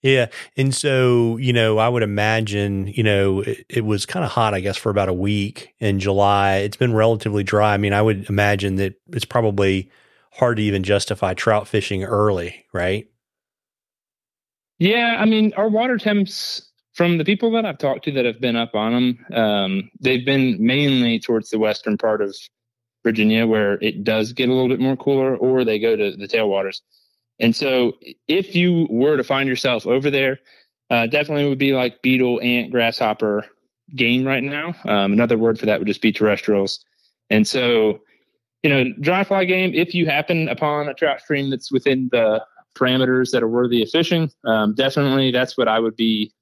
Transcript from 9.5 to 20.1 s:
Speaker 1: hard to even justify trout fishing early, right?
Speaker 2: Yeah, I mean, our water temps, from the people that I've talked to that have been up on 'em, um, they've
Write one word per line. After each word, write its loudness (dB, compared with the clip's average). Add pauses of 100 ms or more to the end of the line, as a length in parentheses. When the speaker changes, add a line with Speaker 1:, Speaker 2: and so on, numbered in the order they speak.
Speaker 1:
hard 0
to 0
even 0
justify -2
trout 0
fishing -2
early, -2
right? -2 (1700)
Speaker 2:
Yeah, 2
I 0
mean, 4
our 0
water 0
temps, -2 (280)
from 2
the -2
people 0
that 0
I've -8
talked -2
to -4
that 0
have -4
been 0
up -4
on 0
'em, 0
um, 0
they've 0